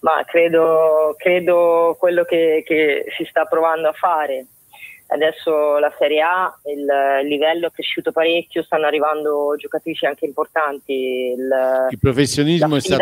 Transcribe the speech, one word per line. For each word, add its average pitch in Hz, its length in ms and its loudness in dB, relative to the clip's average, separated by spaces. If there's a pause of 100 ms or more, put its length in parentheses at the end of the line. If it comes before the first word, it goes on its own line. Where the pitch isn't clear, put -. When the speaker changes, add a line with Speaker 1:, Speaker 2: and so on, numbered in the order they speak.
Speaker 1:
Ma 156 240 0
credo, 160 920 2
credo 170 800 2
quello 175 260 2
che, 165 400 0
che 151 400 0 (120)
si 165 120 -6
sta 160 160 0
provando 160 420 0
a 156 60 0
fare. 147 520 -2 (640)
Adesso 151 720 0
la 147 200 0
Serie 151 240 2
A, 180 440 0
il 139 640 0
livello 156 400 0
è 160 40 -4
cresciuto - 420 -6
parecchio, 165 500 0
stanno 156 220 -2
arrivando 147 720 0
giocatrici 151 480 -6
anche 147 200 -4
importanti. 135 1080 -4
Il, 131 540 0
Speaker 2:
Il 131 100 -10
professionismo 147 680 0
Speaker 1:
la 147 80 0
Speaker 2:
è - 20 2
stata 135 220 -2